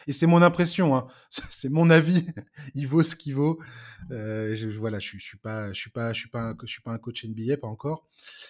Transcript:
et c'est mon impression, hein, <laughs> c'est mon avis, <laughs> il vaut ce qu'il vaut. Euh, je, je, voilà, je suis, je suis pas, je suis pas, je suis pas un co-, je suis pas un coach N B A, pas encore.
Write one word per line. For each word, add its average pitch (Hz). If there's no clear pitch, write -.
et 143
c'est 165
mon 170
impression, 170
hein, 127
<laughs> -
c'est -
mon 165
avis, 165
<laughs> 143
il 139
vaut 156
ce 160
qu'il 139
vaut. 156
Euh, 110
je, 110
je, 107
voilà, 110
je -
suis, 101
je -
suis -
pas, 107
je -
suis -
pas, 117
je 113
suis -
pas 117
un 113
co-, 117
je -
suis -
pas 117
un 113
coach 117
N 110
B 110
A, 143
pas 143
encore. 143